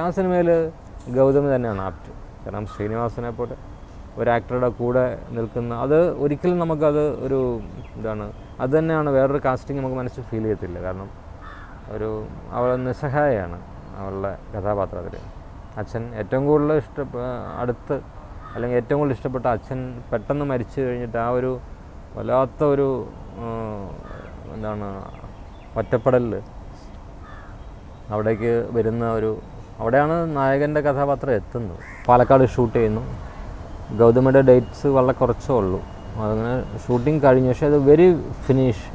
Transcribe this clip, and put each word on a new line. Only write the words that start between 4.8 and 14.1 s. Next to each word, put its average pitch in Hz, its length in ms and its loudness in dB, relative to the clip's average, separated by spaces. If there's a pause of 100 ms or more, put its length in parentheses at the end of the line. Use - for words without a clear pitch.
കൂടെ 123 240 2 (320)
നിൽക്കുന്ന, 117 380 -4 (100)
അത് 143 140 4 (260)
ഒരിക്കലും 165 400 0
നമുക്കത് 151 400 2 (220)
ഒരു, 135 120 0 (580)
എന്താണ്, 107 300 -6 (360)
അത് 131 160 -2
തന്നെയാണ് 160 380 2
വേറൊരു 135 300 4
കാസ്റ്റിംഗ് 139 340 -2
നമുക്ക് 131 200 -4
മനസ്സിൽ 123 300 -8
ഫീൽ 110 160 -2
ചെയ്യത്തില്ല. 87 400 -4
കാരണം 95 220 -6 (840)
ഒരു, 110 160 -4 (460)
അവൾ 123 120 2 (200)
നിസ്സഹായയാണ് 127 720 0 (420)
അവളുടെ 98 320 -6 (200)